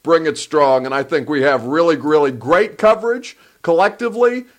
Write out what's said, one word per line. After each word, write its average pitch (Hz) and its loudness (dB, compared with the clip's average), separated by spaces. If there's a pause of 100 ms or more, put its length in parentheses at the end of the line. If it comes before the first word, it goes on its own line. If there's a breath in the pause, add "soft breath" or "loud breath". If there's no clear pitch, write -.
bring 165 2
it 147 -4
strong, 135 0
and 131 -6
I 139 -2
think 139 -4
we 143 0
have 135 0
really, 160 2
really 143 0
great 160 -2
coverage 226 0 (240 soft breath)
collectively, 233 0 (160 soft breath)